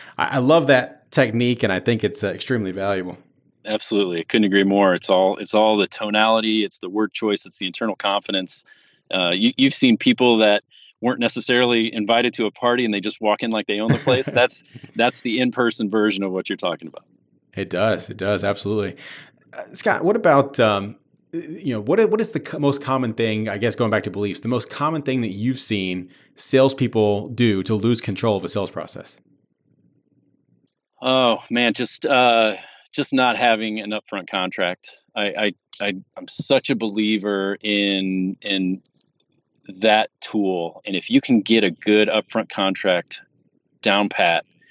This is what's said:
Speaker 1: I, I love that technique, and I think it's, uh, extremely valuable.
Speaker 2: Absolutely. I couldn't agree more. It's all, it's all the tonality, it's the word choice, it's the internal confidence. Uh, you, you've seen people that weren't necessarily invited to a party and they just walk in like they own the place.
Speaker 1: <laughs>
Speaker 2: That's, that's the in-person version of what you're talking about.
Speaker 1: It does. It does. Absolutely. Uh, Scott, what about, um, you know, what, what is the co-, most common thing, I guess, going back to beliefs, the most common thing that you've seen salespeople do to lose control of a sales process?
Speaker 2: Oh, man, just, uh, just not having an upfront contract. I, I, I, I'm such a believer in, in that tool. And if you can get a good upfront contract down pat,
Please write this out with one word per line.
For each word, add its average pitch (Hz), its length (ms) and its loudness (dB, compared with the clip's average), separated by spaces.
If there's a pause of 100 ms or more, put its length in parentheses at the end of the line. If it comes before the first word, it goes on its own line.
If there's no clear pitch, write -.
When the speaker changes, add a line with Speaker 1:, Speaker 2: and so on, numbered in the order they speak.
(180)
Speaker 1:
I, 80 80 0
I 139 140 -2
love 143 280 4
that 127 440 2
technique, 120 520 2
and 107 80 2
I 92 80 2
think 113 240 0
it's, 104 220 -2
uh, - 20 0
extremely 98 460 -4
valuable. 95 440 -4 (460)
Speaker 2:
Absolutely. 101 560 -2
I 82 40 -6
couldn't 110 200 2
agree 98 220 4
more. 98 300 4
It's - 140 -6
all, 95 280 4
it's 98 160 -6
all 107 240 4
the 98 100 2
tonality, 110 800 0
it's - 140 -6
the 90 100 -10
word 104 240 -2
choice, 104 320 -2
it's - 140 -16
the 98 80 -6
internal 101 280 -6
confidence. 98 680 -4 (440)
Uh, 90 240 0
you, 110 220 0
you've 135 180 2
seen 120 240 4
people 120 420 4
that 104 240 4 (360)
weren't 120 220 -2
necessarily 120 720 0
invited 117 400 0
to 110 140 -2
a 101 40 -2
party 123 320 0
and 110 100 -2
they 101 60 -2
just - 220 -8
walk 107 220 0
in 117 80 -4
like 107 160 -4
they 104 120 -2
own 113 120 0
the 127 80 2
place. 131 260 0
Speaker 1:
<laughs> - 80 -8
Speaker 2:
That's, 123 320 0 (280)
that's 120 280 0
the 120 180 -4
in-person 117 500 0
version 104 340 0
of 92 100 -4
what 92 160 -6
you're 95 80 -4
talking 82 320 -6
about. - 160 -20 (480)
Speaker 1:
It 95 160 -6
does. 90 400 -2
It 107 60 -12
does. 101 300 -2
Absolutely. 101 500 -4 (560)
Uh, - 120 -14 (100)
Scott, - 320 -2
what 202 100 4
about, 143 440 4
um, 104 360 2 (380)
you 165 400 -8
know, 107 80 -4
what, 190 280 2
what 214 120 0
is - 100 -4
the - 80 -4
co-, - 200 -12
most 143 220 0
common 127 320 -2
thing, 107 360 -2
I 101 80 -6
guess, 110 180 -2
going 113 160 0
back 107 120 0
to - 60 -4
beliefs, 98 300 -4
the - 80 -8
most 120 220 -2
common 151 320 -4
thing 131 180 -2
that 110 120 -2
you've 117 280 -4
seen 92 500 -4 (260)
salespeople 113 920 2
do 113 340 2
to 110 120 0
lose 113 240 2
control 104 380 -2
of 87 80 -6
a 85 40 -4
sales 98 220 -4
process? - 480 -14 (1800)
Speaker 2:
Oh, 127 380 2 (100)
man, 120 240 0
just, - 320 -4
uh, 117 500 4 (380)
just 139 200 -4
not 127 220 2
having 110 460 0
an 104 100 -8
upfront 101 380 -8
contract. 92 760 -4 (100)
I, 107 120 -2
I, 101 280 -2 (280)
I, 101 120 -4 (220)
I'm 92 140 -16
such - 400 0
a 139 60 0
believer 101 840 -2
in, 98 800 0
in 95 400 -4 (840)
that 107 420 2 (120)
tool. 92 640 -4
And 98 100 -6
if 87 140 -6
you 123 100 6
can 120 220 2
get 110 240 4
a 92 60 2
good 107 360 4
upfront - 420 -2
contract 95 720 -2 (580)
down 104 260 2
pat, 85 380 0 (260)